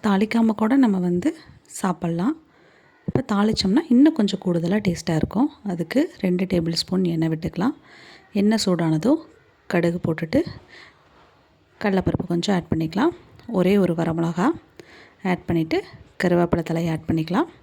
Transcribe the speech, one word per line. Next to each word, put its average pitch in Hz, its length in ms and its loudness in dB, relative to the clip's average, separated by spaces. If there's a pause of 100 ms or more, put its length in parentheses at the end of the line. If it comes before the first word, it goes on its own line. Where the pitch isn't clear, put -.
தாளிக்காம 214 540 2
கூட 220 120 2 (100)
நம்ம 208 140 4 (120)
வந்து 180 200 0 (520)
சாப்பிட்லாம். 175 540 -2 (760)
இப்போ - 120 -2 (100)
தாளிச்சோம்னா 208 520 2 (120)
இன்னும் 311 240 6
கொஞ்சம் 202 260 0
கூடுதலா 170 420 0
டேஸ்ட்டாக 165 340 0
இருக்கும். 262 280 0 (240)
அதுக்கு 165 280 -2 (240)
ரெண்டு 180 280 0
டேபிள் 170 280 0
ஸ்பூன் 185 320 -2
எண்ணெய் 160 200 0
விட்டுக்கலாம். 160 420 -4 (680)
எண்ணெய் 214 240 2
சூடானதும் 175 560 2 (520)
கடுகு 175 320 0
போட்டுட்டு 165 360 0 (1400)
கடலைப்பருப்பு 190 500 0
கொஞ்சம் 175 240 0
ஆட் 170 160 -4
பண்ணிக்கலாம். 175 400 0 (460)
ஒரே 180 240 2
ஒரு 175 180 2
வரமிளகா 165 460 -2 (880)
ஆட் 175 160 -4
பண்ணிட்டு 165 300 0 (440)
கருவேப்பிலை 175 480 2
தழையை 165 240 -2
ஆட் 160 160 -10
பண்ணிக்கலாம். 170 400 -2 (120)